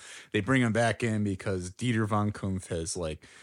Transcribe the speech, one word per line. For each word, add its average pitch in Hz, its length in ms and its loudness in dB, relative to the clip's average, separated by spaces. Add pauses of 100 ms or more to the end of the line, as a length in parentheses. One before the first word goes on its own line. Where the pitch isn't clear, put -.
(320)
they 107 80 4
bring 127 220 4
him 117 100 4
back 113 300 2
in 107 220 2
because 95 480 -2
Dieter 110 340 0
von 104 260 0
Kumpf 95 360 -4
has, 82 280 -4
like, 80 260 -6 (200)